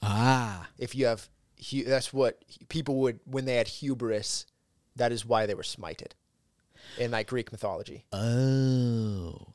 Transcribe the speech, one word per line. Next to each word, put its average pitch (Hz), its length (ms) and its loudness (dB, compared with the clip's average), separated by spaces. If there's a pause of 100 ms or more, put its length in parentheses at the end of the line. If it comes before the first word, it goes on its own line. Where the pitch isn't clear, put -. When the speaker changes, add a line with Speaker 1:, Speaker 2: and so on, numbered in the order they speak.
Speaker 1:
Ah. 110 760 2
Speaker 2:
If 123 180 -8
you 131 120 2
have 113 220 -2 (400)
hu-, 135 140 -2
that's 131 300 0
what 131 340 2
hu-, - 200 -20
people 143 340 -2
would, 123 240 2
when 131 200 -4
they 127 100 2
had 113 120 4
hubris, 117 800 -2 (500)
that 120 160 2
is 113 140 -4
why 110 200 4
they 104 100 -2
were - 80 -10
smited - 500 -10 (840)
in, 120 140 -2
like, 110 160 0
Greek 123 240 -2
mythology. 98 600 -6
Speaker 1:
Oh, 117 1400 2